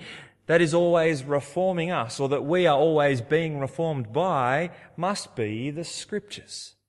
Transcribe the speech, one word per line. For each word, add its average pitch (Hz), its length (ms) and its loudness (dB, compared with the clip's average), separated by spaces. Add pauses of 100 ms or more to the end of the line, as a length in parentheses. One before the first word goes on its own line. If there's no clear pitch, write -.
(460)
that 170 160 4
is 156 100 2
always 170 520 4
reforming 170 640 -2
us, 120 280 -4
or 139 120 0
that 135 140 0
we 175 220 4
are 147 100 6
always 143 440 4
being 156 400 0
reformed 139 520 -4
by, 151 580 0 (260)
must 190 400 -4
be 113 340 -4
the 160 140 -8
Scriptures - 920 -12 (140)